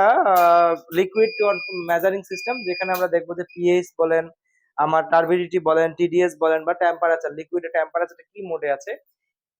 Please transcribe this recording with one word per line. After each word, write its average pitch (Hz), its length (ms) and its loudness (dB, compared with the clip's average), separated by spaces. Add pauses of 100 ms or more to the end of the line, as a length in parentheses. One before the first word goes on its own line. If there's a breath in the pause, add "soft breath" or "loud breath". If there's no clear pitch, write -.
(260)
আহ, 170 460 4 (200)
লিকুইড 196 380 0 (560)
মেজারিং 185 360 0
সিস্টেম, 190 320 -10 (100)
যেখানে 180 280 -6
আমরা 180 160 -2
দেখবো 165 260 -4
যে 175 100 -8
পিএইচ 175 440 -2 (100)
বলেন, 160 260 0 (540)
আমার 160 320 2
টারবিডিটি 170 480 2
বলেন, 160 360 2
টিডিএস 175 460 0
বলেন 160 240 2
বা 170 100 0
টেম্পারেচার, 165 580 -2
লিকুইডের 165 420 -8
টেম্পারেচারটা 170 540 -4
কি 208 140 -20
মোডে 160 280 -8
আছে। 139 220 -8 (680)